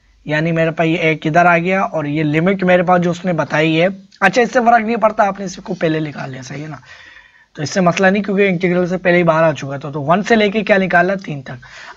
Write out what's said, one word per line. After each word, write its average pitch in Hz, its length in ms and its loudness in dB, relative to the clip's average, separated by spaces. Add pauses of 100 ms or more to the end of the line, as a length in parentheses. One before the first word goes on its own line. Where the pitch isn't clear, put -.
(260)
यानी 156 260 -2
मेरे 165 200 0
पास 165 160 0
ये 160 240 0
एक 151 160 -2
इधर 170 200 4
आ 170 100 4
गया 190 260 0
और 160 240 -4
ये 151 180 -2
लिमिट 175 400 0
मेरे 180 180 4
पास 175 180 2
जो 175 100 0
उसने 175 240 -4
बताई 156 380 0
है, 165 160 2 (320)
अच्छा 196 200 2
इससे 240 200 0
फर्क 233 240 4
नहीं 226 140 -4
पड़ता, 214 260 0
आपने 196 200 -6
इसको 190 300 -10
पहले 160 260 -2
निकाल 147 300 -10
लिया, 131 120 -14
सही 143 180 -12
है 156 80 -12
ना, 143 120 -16 (720)
तो 156 80 -8
इससे 190 180 -2
मसला 185 280 2
नहीं 202 140 0
क्योंकि 202 220 0
इंटीग्रल 180 420 0
से 180 100 -4
पहले 175 200 2
ही 180 60 4
बाहर 160 200 2
आ 160 100 4
चुका 139 240 -8
था। 139 140 -12
तो 147 100 -8
वन 165 200 0
से 233 140 2
लेके 214 280 2
क्या 202 140 2
निकाला, 180 400 2
तीन 156 240 -10
तक। 127 200 -14 (360)